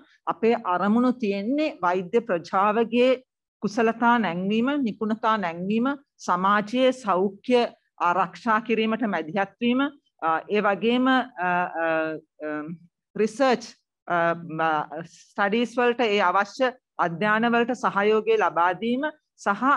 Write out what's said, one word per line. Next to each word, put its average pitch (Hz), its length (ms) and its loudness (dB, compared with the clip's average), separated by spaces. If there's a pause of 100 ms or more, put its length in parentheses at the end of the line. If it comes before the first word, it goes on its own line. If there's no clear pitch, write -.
(260)
අපේ 226 380 0
අරමුණු 208 500 2
තියෙන්නේ 247 680 -2
වෛද්‍ය 180 400 0
ප්‍රජාවගේ 226 1000 0 (420)
කුසලතා 226 560 2
නැංවීම, 196 480 -2 (160)
නිපුණතා 220 540 -2
නැංවීම, 190 500 -2 (300)
සමාජයේ 208 760 2
සෞඛ්‍ය 202 680 0 (360)
ආරක්ෂා 180 640 0
කිරීමට 220 460 -2
මැදිහත් 185 520 -4
වීම, 240 220 0 (380)
අ, 160 300 0
ඒ 202 120 0
වගේම, 214 460 0
අ, 262 100 4 (220)
අ, 180 480 -2 (520)
අ, 151 100 -8 (680)
රිසර්ච්, 233 480 0 (440)
අ, 170 280 0
ම-, 160 720 -4
ස්ටඩීස් 226 720 -2
වලට 240 240 2
ඒ 208 200 2
අවශ්‍ය 240 500 0 (260)
අධ්‍යාන 208 540 0
වලට 240 280 0
සහයෝගය 214 580 2
ලබා 175 360 2
දීම 240 340 -2 (300)
සහ 208 260 -2 (140)